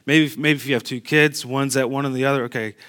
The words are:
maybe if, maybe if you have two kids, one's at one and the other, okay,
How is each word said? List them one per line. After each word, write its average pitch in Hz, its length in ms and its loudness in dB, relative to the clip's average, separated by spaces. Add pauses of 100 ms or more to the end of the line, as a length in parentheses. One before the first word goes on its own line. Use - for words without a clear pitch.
maybe 151 220 4
if, 135 100 -8
maybe 147 220 2
if 127 80 -12
you 139 80 0
have 117 100 0
two 123 160 -8
kids, 151 460 2
one's 135 320 -2
at 131 100 0
one 135 160 -4
and 135 100 -4
the 131 120 0
other, 139 180 0
okay, 113 320 -6 (120)